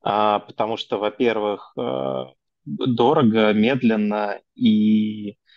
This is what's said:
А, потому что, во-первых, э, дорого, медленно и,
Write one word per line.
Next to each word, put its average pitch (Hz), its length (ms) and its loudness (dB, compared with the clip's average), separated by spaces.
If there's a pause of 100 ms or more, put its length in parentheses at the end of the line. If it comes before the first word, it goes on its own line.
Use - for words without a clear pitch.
А, 104 380 0
потому 110 380 -6
что, - 200 -6
во-первых, 104 800 -2
э, 67 460 -6 (420)
дорого, 120 880 2
медленно 110 880 0 (160)
и, 107 800 0 (200)